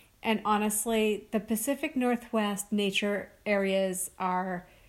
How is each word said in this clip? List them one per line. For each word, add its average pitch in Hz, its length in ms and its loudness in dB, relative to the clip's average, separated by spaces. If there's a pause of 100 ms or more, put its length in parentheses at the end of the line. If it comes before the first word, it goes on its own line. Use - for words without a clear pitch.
(220)
And 214 220 0
honestly, 214 840 0
the 214 100 0
Pacific 277 560 -2
Northwest 233 760 0
nature 202 600 0 (140)
areas 190 720 2
are 185 480 -2 (220)